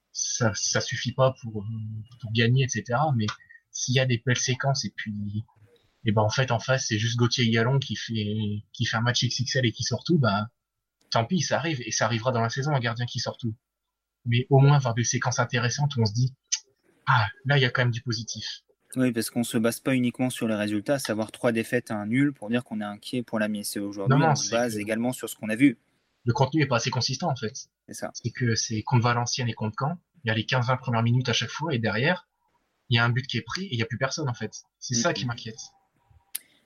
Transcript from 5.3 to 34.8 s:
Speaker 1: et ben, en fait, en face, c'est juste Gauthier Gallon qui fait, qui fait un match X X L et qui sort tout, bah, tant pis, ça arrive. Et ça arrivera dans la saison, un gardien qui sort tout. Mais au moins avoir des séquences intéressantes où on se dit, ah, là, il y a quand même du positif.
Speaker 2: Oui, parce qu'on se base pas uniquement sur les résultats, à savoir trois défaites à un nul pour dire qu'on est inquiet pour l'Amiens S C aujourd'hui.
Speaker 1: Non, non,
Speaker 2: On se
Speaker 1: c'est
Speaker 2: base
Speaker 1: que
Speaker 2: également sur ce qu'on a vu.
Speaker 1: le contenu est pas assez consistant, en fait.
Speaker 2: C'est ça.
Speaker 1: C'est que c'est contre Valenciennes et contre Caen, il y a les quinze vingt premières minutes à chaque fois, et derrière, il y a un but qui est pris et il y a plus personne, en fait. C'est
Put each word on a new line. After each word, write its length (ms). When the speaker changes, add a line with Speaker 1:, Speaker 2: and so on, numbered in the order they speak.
Speaker 1:
et 80
ben, 120
en 60
fait, 220
en 80
face, 280
c'est 100
juste 180
Gauthier 340
Gallon 300
qui 160
fait, 680
qui 120
fait 120
un 40
match 220
X 160
X 160
L 100
et 60
qui 120
sort 200
tout, 140
bah, 300
tant 140
pis, 160
ça 160
arrive. 240
Et 100
ça 140
arrivera 260
dans 100
la 80
saison, 240
un 60
gardien 260
qui 140
sort 180
tout. 160
Mais 240
au 100
moins 180
avoir 160
des 100
séquences 360
intéressantes 560
où 60
on 40
se 80
dit, 200
ah, 200
là, 120
il 40
y 40
a 40
quand 120
même 100
du 100
positif. 600
Speaker 2:
Oui, 160
parce 180
qu'on 140
se 140
base 240
pas 120
uniquement 360
sur 180
les 80
résultats, 380
à 60
savoir 320
trois 200
défaites 400
à 40
un 100
nul 280
pour 160
dire 140
qu'on 180
est 40
inquiet 380
pour 160
l'Amiens 220
S 100
C 80
aujourd'hui. 360
Speaker 1:
Non, 80
non, 80
Speaker 2:
On 40
se 100
Speaker 1:
c'est 100
Speaker 2:
base 200
Speaker 1:
que 40
Speaker 2:
également 320
sur 180
ce 60
qu'on 140
a 60
vu. 220
Speaker 1:
le 80
contenu 280
est 60
pas 100
assez 120
consistant, 400
en 60
fait. 340
Speaker 2:
C'est 60
ça. 200
Speaker 1:
C'est 180
que 240
c'est 260
contre 220
Valenciennes 440
et 60
contre 260
Caen, 180
il 20
y 40
a 20
les 120
quinze 220
vingt 100
premières 260
minutes 260
à 40
chaque 180
fois, 220
et 60
derrière, 480
il 80
y 20
a 60
un 40
but 180
qui 100
est 60
pris 220
et 80
il 60
y 40
a 20
plus 120
personne, 300
en 60
fait. 300
C'est 160